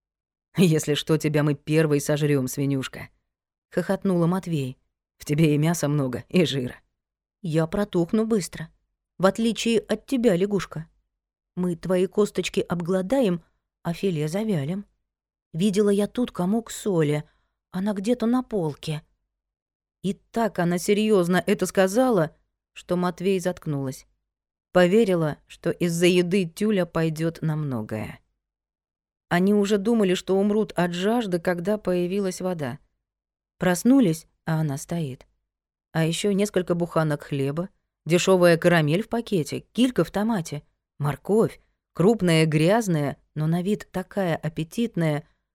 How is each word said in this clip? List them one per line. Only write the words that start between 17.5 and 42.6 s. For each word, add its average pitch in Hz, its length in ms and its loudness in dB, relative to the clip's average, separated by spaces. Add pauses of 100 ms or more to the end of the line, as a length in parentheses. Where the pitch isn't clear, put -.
она 196 220 -4
где-то 220 340 -2
на 247 160 0
полке». 160 600 -6 (1000)
И 190 120 -4
так - 440 -4
она 175 200 0
серьезно 190 680 2
это 202 200 0
сказала, 190 680 2 (380)
что - 240 -6
Матвей 180 420 -2
заткнулась. 156 680 -6 (680)
Поверила, 180 640 4 (100)
что - 240 -6
из-за 170 360 0
еды 180 400 2
Тюля 190 400 0
пойдет 165 560 -2
на 156 120 -2
многое. 113 640 -6 (1080)
Они 185 260 2
уже 208 240 2
думали, 202 360 2
что 185 220 -2
умрут 208 380 0
от 175 180 0
жажды, 190 460 -2
когда 180 400 -2
появилась 180 640 -2
вода. 160 380 -6 (800)
Проснулись, 180 680 2 (180)
а 160 160 -2
она 147 160 -2
стоит. 147 500 -8 (640)
А 160 120 0
еще 170 280 0
несколько 196 420 0
буханок 160 480 -2
хлеба, 143 460 -4 (380)
дешевая 175 500 6
карамель 170 460 2
в - 60 -10
пакете, 196 520 -4 (120)
килька 247 300 2
в 160 80 -2
томате, 196 540 -4 (340)
морковь, 151 640 0 (320)
крупная, 170 540 4
грязная, 160 720 2 (160)